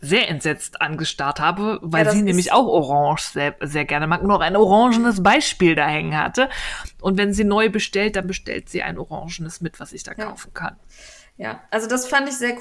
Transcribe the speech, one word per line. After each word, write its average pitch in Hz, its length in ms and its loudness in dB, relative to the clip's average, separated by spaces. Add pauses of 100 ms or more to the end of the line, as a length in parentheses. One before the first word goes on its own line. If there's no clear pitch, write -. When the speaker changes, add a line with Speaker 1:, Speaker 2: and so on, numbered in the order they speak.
Speaker 1:
sehr 196 280 0
entsetzt 151 540 -4
angestarrt 151 560 -4
habe, 190 420 -2
weil 160 200 0
Speaker 2:
Ja, 156 60 6
das - 80 4
Speaker 1:
sie 208 80 4
nämlich 180 240 2
Speaker 2:
ist - 60 0
Speaker 1:
auch 240 140 6
Orange 147 560 2
sehr, 143 380 -4
sehr 147 240 -4
gerne 151 240 -2
mag 175 140 0
und 202 100 2
auch 180 80 2
ein 170 160 0
orangenes 220 680 4
Beispiel 185 540 4
da 147 100 2
hängen 156 320 -2
hatte. 240 300 0 (520)
Und 190 180 0
wenn 202 140 0
sie 208 120 0
neu 208 260 2
bestellt, 208 460 -2
dann 185 100 -4
bestellt - 420 -8
sie - 140 -6
ein 170 160 -8
orangenes 165 640 -12
mit, 165 180 -10
was - 140 -18
ich - 100 -16
da - 140 -16
Speaker 2:
Ja. 214 140 -10
Speaker 1:
kaufen - 220 -18
kann. - 220 -10 (680)
Speaker 2:
Ja, 226 200 -10 (100)
also 220 160 -2
das 254 220 -4
fand 277 200 2
ich 269 60 -8
sehr 240 260 -4